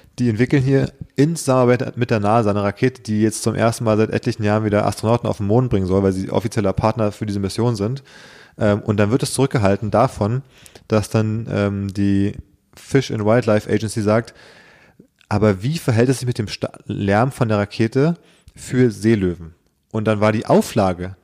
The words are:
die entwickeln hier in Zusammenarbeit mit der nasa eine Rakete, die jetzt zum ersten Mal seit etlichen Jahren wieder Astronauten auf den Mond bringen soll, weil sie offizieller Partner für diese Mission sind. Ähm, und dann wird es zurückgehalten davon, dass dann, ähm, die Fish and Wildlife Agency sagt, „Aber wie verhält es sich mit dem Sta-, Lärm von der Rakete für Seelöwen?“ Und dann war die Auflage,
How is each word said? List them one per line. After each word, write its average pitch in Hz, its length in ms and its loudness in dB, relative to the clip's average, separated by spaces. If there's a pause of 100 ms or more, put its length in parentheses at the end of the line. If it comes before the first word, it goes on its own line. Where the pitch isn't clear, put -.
(180)
die 123 120 0
entwickeln 123 340 2
hier 135 280 2 (240)
in 170 200 2
Zusammenarbeit 123 640 2
mit 117 120 -2
der 113 100 2
nasa 104 300 2
eine 101 140 0
Rakete, 123 400 -2
die 107 180 -2
jetzt 110 220 0
zum 113 100 0
ersten 117 300 0
Mal 110 140 2
seit 110 120 2
etlichen - 340 -4
Jahren 107 220 0
wieder 101 220 2
Astronauten 113 420 0
auf 104 80 -2
den 104 100 -4
Mond 120 220 2
bringen 95 160 0
soll, 95 160 2
weil 95 120 2
sie 95 180 -4
offizieller 101 420 -2
Partner 107 380 -2
für 107 160 -8
diese 101 120 -4
Mission 110 360 -2
sind. 113 280 -4 (540)
Ähm, 104 240 2
und 104 160 -2
dann 104 140 2
wird 139 100 0
es 143 120 -6
zurückgehalten 104 580 0
davon, 117 500 0 (460)
dass 107 240 0
dann, 110 400 -2
ähm, 98 420 -2
die 101 400 0 (420)
Fish - 360 -2
and 110 120 -4
Wildlife 107 480 2
Agency 107 300 -2
sagt, 110 320 0 (960)
„Aber 101 320 2
wie 147 160 -2
verhält 123 320 0
es 127 100 0
sich 123 80 -6
mit 123 120 -4
dem 104 80 -4
Sta-, - 240 -8 (140)
Lärm 104 460 0
von 120 180 -2
der 107 100 0
Rakete 131 560 0 (400)
für 127 340 0
Seelöwen?“ 95 640 0 (380)
Und 110 140 -4
dann 107 160 0
war 107 100 4
die 107 160 -2
Auflage, 95 760 0